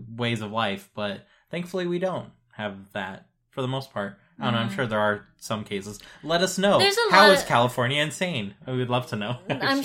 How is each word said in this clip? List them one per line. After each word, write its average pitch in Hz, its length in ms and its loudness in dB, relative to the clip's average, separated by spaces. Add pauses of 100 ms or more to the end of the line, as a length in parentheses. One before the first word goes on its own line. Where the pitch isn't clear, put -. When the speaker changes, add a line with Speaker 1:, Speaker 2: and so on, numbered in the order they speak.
(160)
Speaker 1:
ways 117 260 -2
of 104 100 -8
life, 104 420 -4
but 101 320 -8 (240)
thankfully 175 360 -6
we 175 120 -2
don't 175 300 -4 (240)
have 98 400 -10
that 98 360 -10 (220)
for 139 120 -6
the 127 60 -4
most 131 220 -6
part. 101 280 -8 (200)
I - 60 -6
don't 127 80 0
know, 117 80 2
I'm 110 60 0
Speaker 2:
Mm-hmm. 98 100 -6
Speaker 1:
sure 131 100 0
there 110 140 0
are 104 240 2 (140)
some 107 260 -6
cases. 104 340 -8 (240)
Let 165 200 0
us 185 160 0
know. 196 200 4
Speaker 2:
There's 392 200 2
a 453 120 2
Speaker 1:
How 285 180 10
Speaker 2:
lot 294 40 10
Speaker 1:
is 285 100 4
Speaker 2:
of - 60 -8
Speaker 1:
California 127 540 2
insane? 147 520 -4 (120)
We 127 100 -4
would 123 140 -2
love 123 180 0
to - 80 -4
know, 107 260 -4
<laughs> - 60 -10
Speaker 2:
I'm - 140 -4
Speaker 1:
actually. 269 220 0